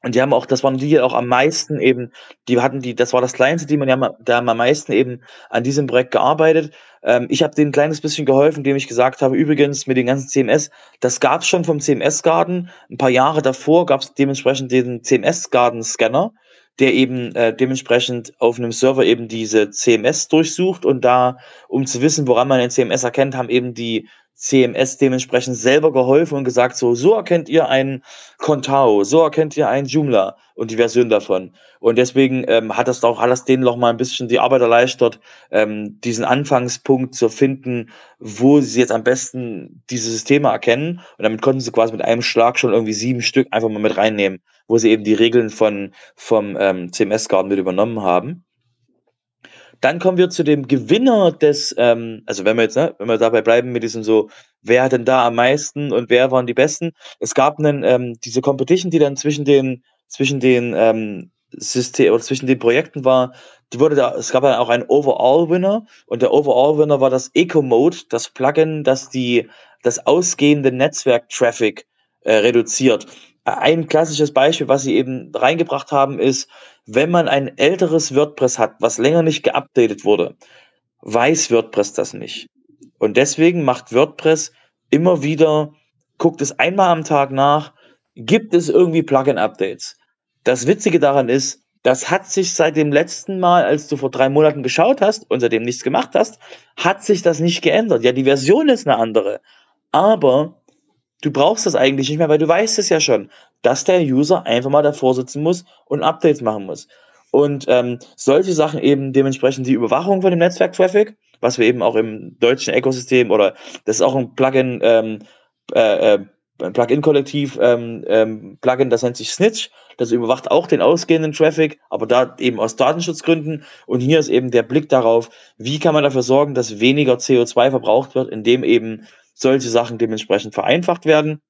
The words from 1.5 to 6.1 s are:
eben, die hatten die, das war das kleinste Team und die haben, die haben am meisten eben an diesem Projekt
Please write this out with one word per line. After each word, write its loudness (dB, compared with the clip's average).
eben, 0
die 2
hatten -2
die, -8
das -2
war 2
das -4
kleinste 0
Team 0
und -2
die 2
haben, 0
die -2
haben 0
am 0
meisten 0
eben 0
an -2
diesem -2
Projekt 0